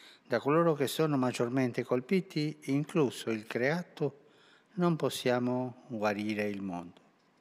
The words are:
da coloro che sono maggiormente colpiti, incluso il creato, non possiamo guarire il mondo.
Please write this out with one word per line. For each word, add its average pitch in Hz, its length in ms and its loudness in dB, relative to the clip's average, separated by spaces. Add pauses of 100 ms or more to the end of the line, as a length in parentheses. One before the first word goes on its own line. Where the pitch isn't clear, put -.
(280)
da 117 120 0
coloro 160 340 4
che 139 120 0
sono 151 300 0
maggiormente 127 680 0
colpiti, 151 800 -2
incluso 139 680 0
il 110 160 -4
creato, 143 800 -2 (480)
non 175 200 2
possiamo 127 920 0
guarire 104 600 -2
il 101 120 -6
mondo. 90 400 -8 (400)